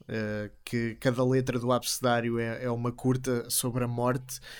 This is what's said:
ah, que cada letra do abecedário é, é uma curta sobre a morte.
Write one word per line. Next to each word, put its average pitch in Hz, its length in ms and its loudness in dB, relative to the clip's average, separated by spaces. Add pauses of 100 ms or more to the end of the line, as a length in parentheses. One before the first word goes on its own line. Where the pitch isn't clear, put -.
ah, 107 420 -4 (140)
que 117 360 -2
cada 127 260 2
letra 127 320 2
do 120 140 0
abecedário 120 680 2
é, 117 280 -2
é 123 40 0
uma 120 220 0
curta 127 580 0
sobre 123 340 0
a 120 40 0
morte. 123 520 -2 (200)